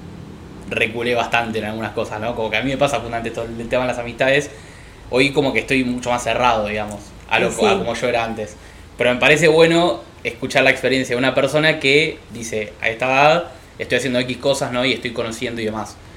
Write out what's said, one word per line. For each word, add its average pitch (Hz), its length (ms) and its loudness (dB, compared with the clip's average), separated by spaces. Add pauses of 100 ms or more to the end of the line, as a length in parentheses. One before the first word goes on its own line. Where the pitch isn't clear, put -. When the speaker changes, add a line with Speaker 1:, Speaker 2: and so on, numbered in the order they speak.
(680)
Speaker 1:
reculé 117 460 -2
bastante 113 440 0
en 104 60 -4
algunas 107 260 -6
cosas, 107 300 -4
¿no? 117 140 -4
Como 110 160 -2
que 107 60 0
a 113 40 0
mí 131 80 -2
me 135 80 -2
pasa 135 220 2
fundamentalmente 117 320 -6
todo 117 140 -6 (160)
el 113 80 -10
tema 127 140 0
de 123 60 -2
las 120 100 -4
amistades, 131 520 0 (580)
hoy 139 220 4
como 139 200 0
que 110 80 0
estoy 131 240 0
mucho 123 280 -4
más 120 120 -2
cerrado, 117 440 2
digamos, 104 320 -6 (300)
a 113 100 2
lo 113 120 2
Speaker 2:
Sí, 104 80 -6
Speaker 1:
co-, 107 80 4
a - 60 4
Speaker 2:
sí. 101 60 2
Speaker 1:
como 117 160 -4
yo 127 120 -2
era 117 160 0
antes. 107 320 -8 (420)
Pero 123 160 2
me 123 60 -2
parece 147 280 6
bueno 165 520 6 (240)
escuchar 131 400 0
la 135 80 4
experiencia 127 440 0
de 123 40 0
una 131 160 2
persona 151 440 2
que 151 380 2 (160)
dice, 113 480 -8
"A 110 80 0
esta 113 180 -4
edad 151 360 6 (340)
estoy - 200 -2
haciendo 123 220 0
X 127 180 -2
cosas, 139 340 -2
¿no? 123 140 0
Y 127 80 2
estoy 110 180 -6
conociendo 117 500 -6
y 110 40 -2
demás". 107 320 -6 (200)